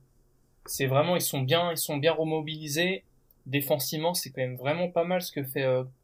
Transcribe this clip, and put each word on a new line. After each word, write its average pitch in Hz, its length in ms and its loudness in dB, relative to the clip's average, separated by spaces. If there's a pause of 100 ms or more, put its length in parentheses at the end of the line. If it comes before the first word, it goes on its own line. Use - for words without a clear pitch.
(680)
c'est - 200 -2
vraiment, 151 300 4
ils 165 40 0
sont - 200 -2
bien, 165 320 2
ils 160 40 -6
sont 156 200 -2
bien 151 160 4
remobilisés. 156 920 -2 (440)
Défensivement, 151 680 0
c'est 139 160 -6
quand 135 100 -8
même 127 140 -2
vraiment 151 340 -2
pas 170 140 2
mal 180 180 0
ce 180 120 -8
que 143 100 -4
fait, 135 220 -2
euh, 131 180 4 (220)